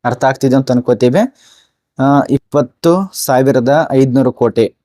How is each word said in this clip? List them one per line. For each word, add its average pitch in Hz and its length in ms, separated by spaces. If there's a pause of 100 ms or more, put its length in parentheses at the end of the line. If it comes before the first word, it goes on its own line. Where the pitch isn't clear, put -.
ಅರ್ಥ 123 200
ಆಗ್ತಿದೆ 135 320
ಅಂತ 131 140
ಅನ್ಕೋತೀವಿ. 123 480 (800)
ಆ, 139 220 (100)
ಇಪ್ಪತ್ತು 165 840
ಸಾವಿರದ 131 760
ಐದ್ನೂರು 135 400
ಕೋಟಿ 117 420 (100)